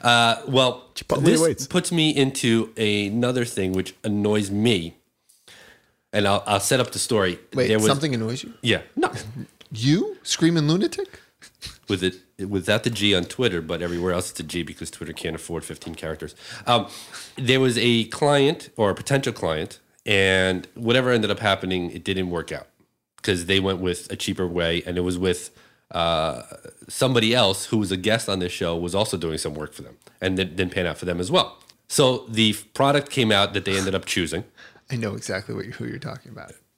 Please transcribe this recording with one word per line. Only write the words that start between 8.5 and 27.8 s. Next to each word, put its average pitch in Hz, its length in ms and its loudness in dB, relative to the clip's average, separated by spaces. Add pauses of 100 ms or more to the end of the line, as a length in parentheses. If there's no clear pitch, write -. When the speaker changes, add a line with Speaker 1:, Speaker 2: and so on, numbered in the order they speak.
Speaker 1:
Yeah. 107 200 2 (140)
No. - 160 0 (600)
Speaker 3:
You? 156 520 2
Screaming 165 420 2
lunatic? 208 540 -2 (680)
Speaker 1:
With 95 140 0
it, 92 140 0 (320)
without 101 360 2
the 123 60 0
G 104 240 2
on 87 100 2
Twitter, 90 380 -2
but 80 200 -6
everywhere 87 300 -2
else 90 200 -2
it's - 80 -10
a - 20 -8
G 82 220 -6
because - 260 -12
Twitter 80 220 -12
can't 80 240 -6
afford 80 280 -8
fifteen 80 300 -12
characters. 78 400 -10 (320)
Um, 120 220 2 (480)
there 131 240 2
was 127 180 4
a 117 280 4
client 143 720 2
or 104 140 2
a 92 60 0
potential 135 360 0
client, 82 460 -4 (260)
and 95 680 2
whatever 123 380 2
ended 107 180 2
up 98 80 0
happening, 92 540 0
it 82 120 -12
didn't 92 260 -2
work 85 220 -4
out 73 140 -10 (560)
'cause 87 240 0
they 95 140 2
went 95 200 0
with 90 320 -4
a 95 40 -6
cheaper 95 300 -4
way, 85 400 -2
and 87 120 -4
it 90 40 0
was 90 160 -2
with, 90 320 -2 (420)
uh, 80 500 0 (460)
somebody 120 460 2
else 101 320 2
who 113 120 0
was 104 140 0